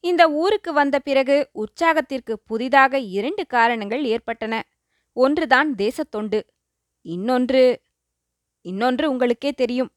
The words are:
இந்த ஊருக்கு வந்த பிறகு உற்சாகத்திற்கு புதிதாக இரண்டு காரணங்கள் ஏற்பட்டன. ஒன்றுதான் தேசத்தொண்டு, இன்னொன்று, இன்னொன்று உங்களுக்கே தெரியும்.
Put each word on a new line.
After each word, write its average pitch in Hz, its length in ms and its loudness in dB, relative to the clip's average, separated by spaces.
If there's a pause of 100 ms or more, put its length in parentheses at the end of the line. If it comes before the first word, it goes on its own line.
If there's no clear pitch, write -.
இந்த 349 300 4
ஊருக்கு 349 420 -2
வந்த 285 260 2
பிறகு 277 540 0
உற்சாகத்திற்கு 269 840 -4
புதிதாக 262 600 2
இரண்டு 247 480 -4
காரணங்கள் 233 580 0
ஏற்பட்டன. 226 600 -4 (460)
ஒன்றுதான் 269 640 2
தேசத்தொண்டு, 214 680 -4 (580)
இன்னொன்று, 247 800 2 (800)
இன்னொன்று 247 500 -2
உங்களுக்கே 254 420 -2
தெரியும். 247 440 -2